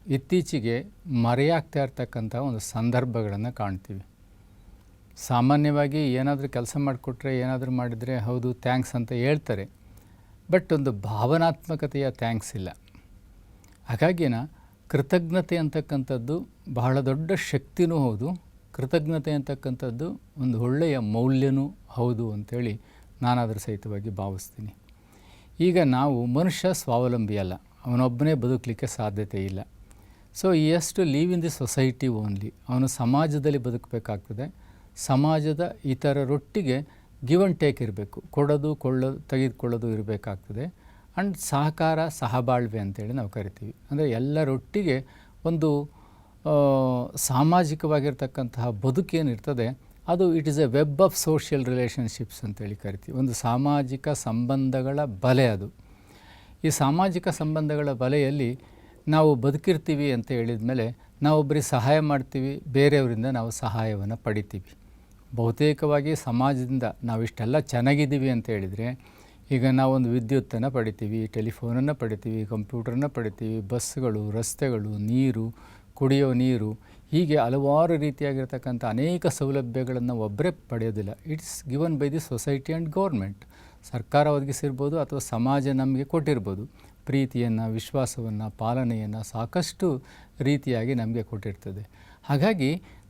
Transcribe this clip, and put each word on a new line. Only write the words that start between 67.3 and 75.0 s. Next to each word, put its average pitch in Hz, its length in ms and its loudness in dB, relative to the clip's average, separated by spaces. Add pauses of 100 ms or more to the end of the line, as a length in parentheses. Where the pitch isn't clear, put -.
ಚೆನ್ನಾಗಿದ್ದೀವಿ 135 720 2
ಅಂತ 120 200 -2
ಹೇಳಿದರೆ, 107 540 -4 (460)
ಈಗ 131 160 2
ನಾವೊಂದು 131 420 4
ವಿದ್ಯುತ್ತನ್ನು 120 600 0
ಪಡಿತೀವಿ, 110 560 -2
ಟೆಲಿಫೋನನ್ನು 117 680 -2
ಪಡಿತೀವಿ, 110 520 -4
ಕಂಪ್ಯೂಟರನ್ನ 117 600 -4
ಪಡಿತೀವಿ, 110 540 -4
ಬಸ್ಸುಗಳು, 107 720 -4
ರಸ್ತೆಗಳು, 107 680 -4
ನೀರು, 113 560 0 (400)